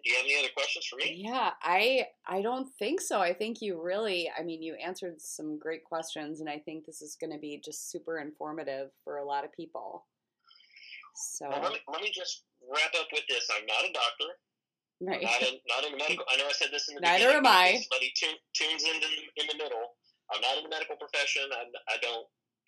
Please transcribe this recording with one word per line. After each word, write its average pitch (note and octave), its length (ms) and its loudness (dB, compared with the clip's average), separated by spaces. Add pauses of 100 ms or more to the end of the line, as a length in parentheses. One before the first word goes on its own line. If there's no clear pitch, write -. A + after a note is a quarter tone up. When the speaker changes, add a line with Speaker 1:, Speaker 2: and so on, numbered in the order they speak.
Speaker 1:
Do B2 60 4
you A#2+ 60 4
have B2 80 2
any C#3+ 120 4
other C3+ 180 0
questions C3+ 300 -2
for A#2+ 120 -8
me? E3 200 -2
Speaker 2:
Yeah, G#3+ 360 0 (100)
I, G#3+ 420 6 (220)
I F#3+ 160 0
don't B3+ 340 -2
think F#3 240 0
so. A3+ 200 2
I F3 120 4
think A3 260 -4
you F#3+ 220 -4
really, F3+ 560 0
I D#3+ 60 -6
mean, E3 180 -6
you D#3+ 140 -6
answered E3+ 440 -8
some D#3 380 -8
great D#3+ 260 -6
questions, D#3 580 -6
and D#3 80 -6
I D3 100 -6
think D#3 260 -12
this - 160 -16
is D3+ 180 -14
gonna D#3 200 -8
be D3 260 -8
just - 240 -10
super E3 300 -6
informative D3 720 -6 (120)
for D3 140 -6
a C#3+ 80 -4
lot C#3+ 200 0
of D3+ 60 -12
people. D#3 540 -12 (1080)
So - 340 -8
Speaker 1:
Well, C#3 140 -2
let E3 100 0
me, - 60 -4 (120)
let E3 120 -4
me - 100 -2
just - 300 -6 (260)
wrap D3+ 300 2
up - 120 -2
with D3+ 160 -2
this. A#2+ 220 -2
I'm G#2+ 160 -2
not A2 160 0
a - 100 -4
doctor. - 380 -2 (720)
Speaker 2:
Right. F3+ 220 -2
Speaker 1:
Not A#2+ 180 2
in, C3 160 0 (100)
not B2+ 180 0
in D3+ 80 -4
the C#3 40 -6
medical. E3+ 320 -2
I C3 80 4
know C3+ 80 2
I C#3+ 80 0
said - 180 0
this C#3+ 160 -2
in D3 80 -10
the C#3+ 60 -8
Speaker 2:
Neither F#3+ 320 8
Speaker 1:
beginning, D4+ 40 8
Speaker 2:
am C#4+ 60 6
Speaker 1:
but B3+ 60 10
in G3+ 80 12
Speaker 2:
I. F3+ 160 10
Speaker 1:
case A#3 160 0
somebody B2+ 240 0
tune, D#3+ 240 -2 (160)
tunes D#3 320 0
in, D#3+ 160 0
in, D#3 120 0 (280)
in D3+ 80 -2
the D3+ 80 -4
middle. D3 400 -4 (340)
I'm G#3 80 -2
not F#3+ 180 2
in D#3 60 -4
the D#3 80 -12
medical D3+ 240 -4
profession. C#3+ 560 0
I'm, A#2+ 160 -6 (240)
I A2+ 100 0
don't, A#2 240 -2 (420)